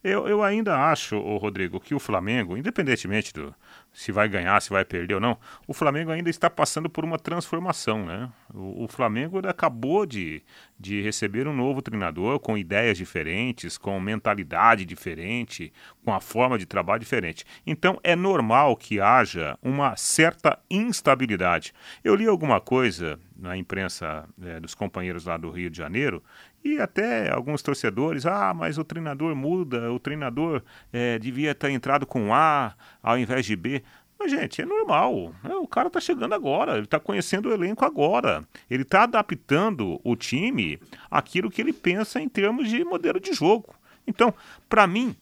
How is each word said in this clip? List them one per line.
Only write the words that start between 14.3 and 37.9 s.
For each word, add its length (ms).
diferente, 880
com 80
a 80
forma 380
de 80
trabalho 340
diferente. 460
Então, 380
é 100
normal 640
que 240
haja 600
uma 340
certa 640
instabilidade. 1000
Eu 100
li 120
alguma 340
coisa 580
na 220
imprensa, 680
é, 180
dos 140
companheiros 500
lá 120
do 140
Rio 200
de 60
Janeiro, 460
e 160
até 500
alguns 320
torcedores, 640
"Ah, 260
mas 240
o 60
treinador 540
muda, 560
o 80
treinador, 600
é, 240
devia 380
ter 160
entrado 360
com 280
A 400
ao 160
invés 300
de 80
B." 300
Mas, 140
gente, 300
é 20
normal, 680
né? 100
O 140
cara 220
tá 100
chegando 340
agora, 440
ele 80
tá 120
conhecendo 520
o 20
elenco 320
agora. 580